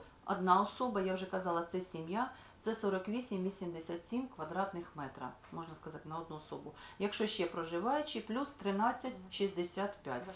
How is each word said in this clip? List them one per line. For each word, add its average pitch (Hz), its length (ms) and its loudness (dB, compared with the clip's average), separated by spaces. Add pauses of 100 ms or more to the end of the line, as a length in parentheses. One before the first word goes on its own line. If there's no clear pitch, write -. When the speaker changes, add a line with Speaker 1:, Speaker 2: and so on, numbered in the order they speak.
(240)
Speaker 1:
одна 185 360 8
особа, 208 400 2
я 190 140 4
вже 185 120 0
казала, 180 380 2
це 185 160 -2
сім'я, 180 500 -2 (300)
це 220 140 0
сорок 190 340 0
вісім 214 340 0
вісімдесят 170 640 -4
сім 254 220 -2
квадратних 175 580 -2 (100)
метра, 135 360 -6 (200)
можна 165 220 -8
сказати, 151 340 -12
на 160 100 -4
одну 165 180 -8
особу. - 360 -10 (260)
Якщо 202 280 2
ще 185 200 2
проживаючі, 202 760 0
плюс 262 300 -2
тринадцять 220 640 2 (180)
шістдесят 196 720 0
п'ять. 127 220 -2
Speaker 2:
За 185 60 -8
Speaker 1:
Ну, - 60 -8